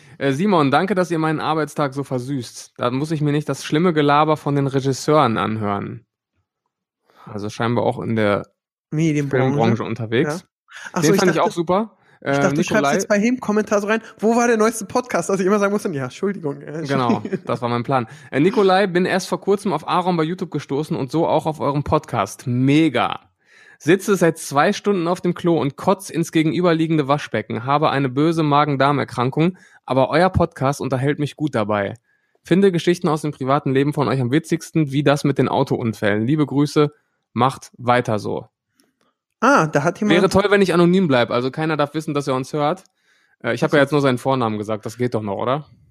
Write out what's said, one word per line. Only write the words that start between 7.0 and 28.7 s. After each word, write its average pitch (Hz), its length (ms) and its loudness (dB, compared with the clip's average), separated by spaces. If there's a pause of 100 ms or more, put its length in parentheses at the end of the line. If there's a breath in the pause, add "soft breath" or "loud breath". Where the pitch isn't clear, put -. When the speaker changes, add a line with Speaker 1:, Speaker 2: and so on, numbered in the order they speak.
Speaker 1:
Also 107 240 -10
scheinbar 117 340 -2
auch 117 160 -2
in 113 160 -4
der 101 320 0 (440)
Speaker 2:
Medienbranche. 147 540 0
Speaker 1:
Filmbranche 113 380 2
unterwegs. 120 560 -2
Speaker 2:
Ja. - 80 -20 (460 loud breath)
Ach 180 80 -2
Speaker 1:
Den 151 60 4
Speaker 2:
so, 160 60 6
ich 196 60 4
Speaker 1:
fand 185 120 4
ich 151 60 0
Speaker 2:
dachte, 170 120 2
Speaker 1:
auch - 40 -8
super. 180 440 -2 (240 soft breath)
Speaker 2:
ich - 60 -12
Speaker 1:
Äh, 139 120 0
Speaker 2:
dachte, - 20 0 (140)
du 214 80 0
schreibst - 80 -6
Speaker 1:
Nikolai 143 220 2
Speaker 2:
jetzt 185 160 -2
bei 208 80 2
jedem 240 220 0
Kommentar 208 420 0
so 208 60 -4
rein, 220 140 0 (160 loud breath)
„Wo 226 180 2
war 240 120 2
der 240 100 4
neueste 214 280 0
Podcast?“ 208 440 -2
Dass 196 100 0
ich 190 60 0
immer 208 140 2
sagen 202 140 0
muss, 208 100 -2
„Ja, 143 220 -4
Entschuldigung.“ 147 560 -6
Ja, 151 200 -10
Speaker 1:
Genau, 131 400 0 (120)
Speaker 2:
<laughs> 131 120 -6
Speaker 1:
das 120 160 -4
war 120 80 -2
mein 120 140 -2
Plan. 127 240 0 (240 loud breath)
Äh, 131 80 0
„Nikolai, 190 480 4
bin 175 180 0
erst 180 220 -2
vor 180 140 -6
kurzem 196 320 -2
auf 151 140 -6
Aaron 175 300 0
bei 160 60 2
YouTube 175 280 -6
gestoßen 143 440 -4
und 123 160 -6
so 160 160 0
auch 151 180 0
auf 156 140 -4
eurem 139 240 -2
Podcast. - 640 -2
Mega. 127 720 2 (600 soft breath)
Sitze 190 360 2
seit 165 240 2
zwei 151 340 0
Stunden 185 340 -2
auf 180 140 -4
dem 175 140 -2
Klo 170 240 0
und 135 180 -2
kotz - 320 -2
ins 160 220 -4
gegenüberliegende 160 760 0
Waschbecken. 113 580 -4
Habe 147 260 0
eine 135 180 0
böse 156 320 0
Magen-Darm-Erkrankung, 143 1160 0 (280 soft breath)